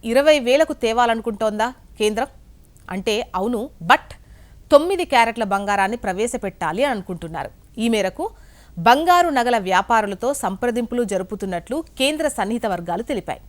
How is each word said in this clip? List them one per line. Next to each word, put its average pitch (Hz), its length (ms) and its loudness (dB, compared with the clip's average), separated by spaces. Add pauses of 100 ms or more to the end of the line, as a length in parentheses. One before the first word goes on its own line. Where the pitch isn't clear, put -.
(120)
ఇరవై 285 360 6
వేలకు 302 260 4 (100)
తేవాలనుకుంటోందా 226 840 0 (320)
కేంద్రం 220 300 0 (640)
అంటే 196 200 -2 (260)
అవును, 220 200 -2 (320)
but - 160 2 (640)
తొమ్మిది 339 400 4
క్యారెట్ల 233 320 2 (100)
బంగారాన్ని 202 500 -2
ప్రవేశపెట్టాలి 196 840 -4
అని 285 100 -2
అనుకుంటున్నారు. 165 540 -10 (340)
ఈ 233 100 2
మేరకు 202 320 -2 (600)
బంగారు 339 500 6
నగల 240 200 2 (120)
వ్యాపారులతో 202 600 0 (120)
సంప్రదింపులు 240 680 -2
జరుపుతున్నట్లు 190 680 -6 (220)
కేంద్ర 302 280 0 (100)
సన్నిహిత 226 360 -4
వర్గాలు 170 380 -6
తెలిపాయి. 175 380 -6